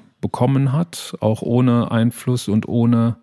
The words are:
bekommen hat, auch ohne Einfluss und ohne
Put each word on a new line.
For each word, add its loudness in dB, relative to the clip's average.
bekommen 0
hat, -6
auch 0
ohne 2
Einfluss -2
und 0
ohne 2